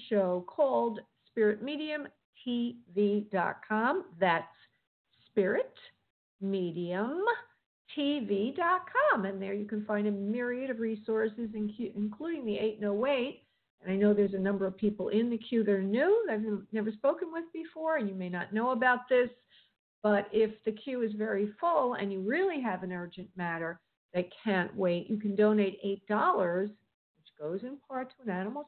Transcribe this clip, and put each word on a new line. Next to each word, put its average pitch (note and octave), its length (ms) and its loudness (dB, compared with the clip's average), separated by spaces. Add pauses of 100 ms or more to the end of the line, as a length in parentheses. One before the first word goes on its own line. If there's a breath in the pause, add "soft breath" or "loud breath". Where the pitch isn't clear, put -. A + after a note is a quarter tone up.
show F3+ 400 2
called A#3 540 2 (260)
spirit G#3 340 2
medium D4+ 460 -6 (340)
T A#3+ 360 -2 (180)
V G#3 380 2
dot F3 240 0 (100)
com. B3 380 0 (120)
That's E3+ 300 2 (800)
spirit G3+ 480 0 (640)
medium F#3+ 800 -2 (760)
T C#4+ 280 0
V G#3 340 -2
dot F4+ 300 0 (260)
com. A3 140 2
And G3 160 -4
there G3 120 -6
you G#3 120 -4
can G#3+ 180 -4
find G#3 240 0
a G#3 40 2
myriad A#3+ 580 -2
of A#3 100 -4
resources, A3 680 -2
incu-, G#3+ 440 -6
including C4 520 -4
the G#3 120 -2
eight G#3+ 220 -2
no G#3 260 0
eight. C4+ 380 -2 (400)
And F#3 80 -4
I F#3+ 60 0
know G#3 160 6
there's G3+ 200 2
a F#3+ 60 -2
number G3 260 0
of F#3 120 -4
people G3+ 320 0
in A#3 200 2
the A#3 80 -2
queue A3+ 280 0
that G#3 60 2
are G3 120 2
new, D#4 420 2
that C4+ 100 0
I've G#3+ 100 -2
n-, G3+ 260 -4
never G#3+ 220 -2
spoken E4 400 0
with E4 180 -6
before, D#4+ 460 -4
and A3 100 -2
you F#3+ 80 -6
may F3+ 140 -6
not F3+ 240 -6
know A3+ 180 2
about B3 380 2
this. B3 200 4 (760 soft breath)
But G#3 280 4
if A3 200 4 (120)
the A3 80 0
queue B3 320 -4
is G#3+ 100 0
very G#3 460 -2
full D4+ 340 2
and G3+ 180 -4
you F#3+ 100 -4
really D#4 380 0
have G3 220 -2
an F#3 100 -8
urgent F3 440 -10
matter E3+ 440 -4 (360)
that F3+ 100 0 (180)
can't F#3+ 320 2
wait, F3 320 0
you G#3+ 100 0
can G#3 180 -2
donate G#3 480 4
eight G3+ 240 -4
dollars, G#3 640 2 (480)
which - 80 -20 (120)
goes E3 220 -6
in C4 160 -12 (100)
part C4 220 -8
to C4 140 -20
an G3+ 120 -2
animal A#3 320 -6